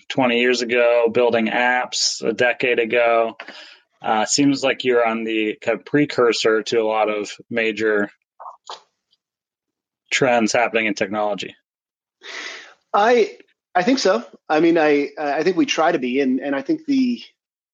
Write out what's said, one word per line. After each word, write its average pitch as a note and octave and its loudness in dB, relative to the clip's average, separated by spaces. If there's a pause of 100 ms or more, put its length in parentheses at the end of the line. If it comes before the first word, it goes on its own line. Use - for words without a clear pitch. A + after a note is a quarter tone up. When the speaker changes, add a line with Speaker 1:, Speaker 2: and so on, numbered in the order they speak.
Speaker 1:
twenty A#2+ 0
years B2 2
ago, A#2+ 2
building A2+ 2
apps B2 -2
a A#2 0
decade A#2+ 0
ago. A#2 2 (640)
Uh, G#2+ 0
seems C#3 0
like B2+ 0
you're A#2+ 2
on A2+ -4
the A2 -2
kind A2 -2
of - -20
precursor A#2 2
to A#2 -4
a A2+ 0
lot G#2+ 0
of G#2+ -6 (180)
major A2 -2 (2000)
trends A#2+ 2
happening A2+ 0
in G#2 -2
technology. G#2 -6 (1400)
Speaker 2:
I, A3 2 (360)
I F3+ 0
think C4 2
so. G#3 0 (240)
I D#3 0
mean, E3+ 4
I, D3 2
I D3 -4
think F3+ 0
we D#3 2
try D#3+ 0
to E3+ 0
be, B2+ -2
and, C3 0
and C#3 -6
I C3+ -6
think D3+ -4
the, B2 0 (520)